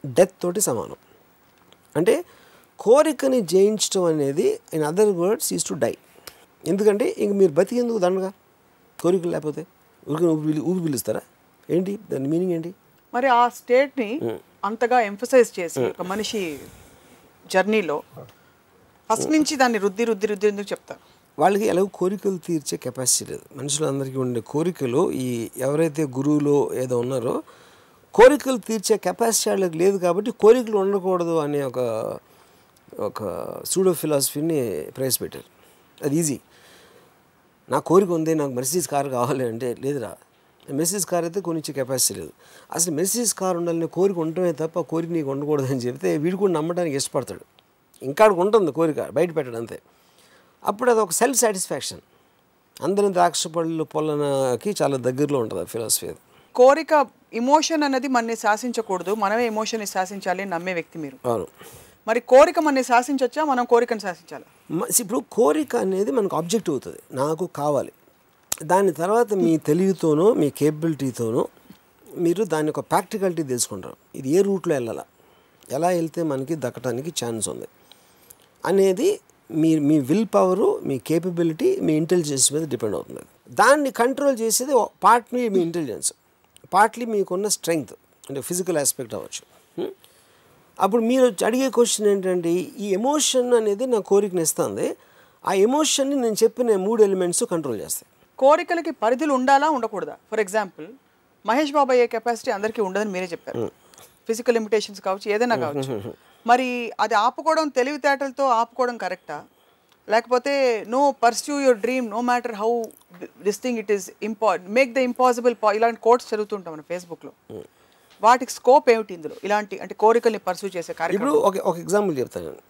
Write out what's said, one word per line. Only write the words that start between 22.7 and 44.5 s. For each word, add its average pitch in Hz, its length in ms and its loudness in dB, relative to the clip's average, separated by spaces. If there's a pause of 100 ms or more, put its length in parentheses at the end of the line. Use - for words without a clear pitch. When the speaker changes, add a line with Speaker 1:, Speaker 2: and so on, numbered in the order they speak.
Speaker 1:
కెపాసిటీ - 520 -4
లేదు. - 280 -14
మనుషులందరికీ 139 580 -4
ఉండే 123 240 -2
కోరికలు, 143 720 -2
ఈ 120 440 -4
ఎవరైతే 151 480 -2
గురువులో 143 680 0
ఏదో 127 240 -2
ఉన్నారో, 127 440 -4 (720)
కోరికలు 262 420 8
తీర్చే 214 400 -2
కెపాసిటీ 214 540 0
వాళ్ళకి 185 280 0
లేదు 196 200 2
కాబట్టి 180 320 0
కోరికలు 220 480 4
ఉండకూడదు 185 580 0
అనే 147 260 -2
ఒక, 127 160 -6 (1200)
ఒక 95 460 -6 (200)
సూడో 185 260 2
ఫిలాసఫీని 147 880 -2
ప్రవేశపెట్టారు. 117 640 -6 (600)
అది 143 120 0
ఈజీ. 151 240 -2 (1300)
"నా 139 80 0
కోరిక 175 320 4
ఉంది, 160 240 0
నాకు 143 180 -2
మెర్సిడీస్ 135 360 -2
కారు 143 200 -2
కావాలి" 127 360 -2
అంటే, 117 360 -4
"లేదురా, 123 360 -6 (560)
మెర్సిడీస్ 165 340 -2
కారు 175 180 -2
అయితే 170 160 -6
కొనిచ్చే 165 340 -6
కెపాసిటీ 123 460 -2
లేదు. 78 120 -12 (400)
అసలు 170 220 -2
మెర్సిడీస్ 196 400 -2
కారు 185 240 -2
ఉండాలనే 170 280 -2
కోరిక 180 320 0
ఉండటమే 165 340 -2